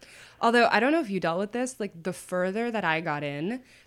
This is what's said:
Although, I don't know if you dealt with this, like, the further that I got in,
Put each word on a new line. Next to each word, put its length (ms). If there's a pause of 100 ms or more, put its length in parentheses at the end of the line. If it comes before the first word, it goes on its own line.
(420)
Although, 280
I 100
don't 120
know 80
if 80
you 120
dealt 180
with 140
this, 280
like, 220
the 100
further 580
that 140
I 160
got 220
in, 400 (240)